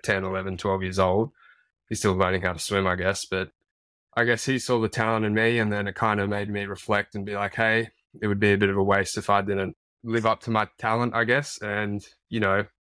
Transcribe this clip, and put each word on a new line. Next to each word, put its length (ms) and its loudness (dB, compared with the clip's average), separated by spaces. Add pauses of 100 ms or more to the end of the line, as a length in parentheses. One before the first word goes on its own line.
ten, 220 0
eleven, 320 -4
twelve 260 -2
years 160 -6
old. 340 2 (560)
He's 100 -6
still 160 2
learning 280 2
how 100 0
to 60 -8
swim, 280 0
I 100 0
guess. 280 -2
But 260 -4 (640)
I 100 2
guess 220 0
he 120 0
saw 220 0
the 80 0
talent 380 0
in 80 0
me, 240 2
and 140 0
then 140 -2
it 120 -8
kinda 280 0
made 220 -4
me 160 -4
reflect 500 -4
and 120 -6
be 80 -6
like, 200 -4
"Hey, 360 0 (320)
it 40 0
would 140 2
be 120 6
a 60 4
bit 120 4
of 80 0
a 40 4
waste 360 2
if 100 -8
I 140 4
didn't 340 -4 (260)
live 220 -2
up 160 2
to 100 -6
my 160 2 (120)
talent, 360 0
I 100 2
guess." 360 -2
And, 420 -4 (280)
you 100 -2
know, 240 2 (180)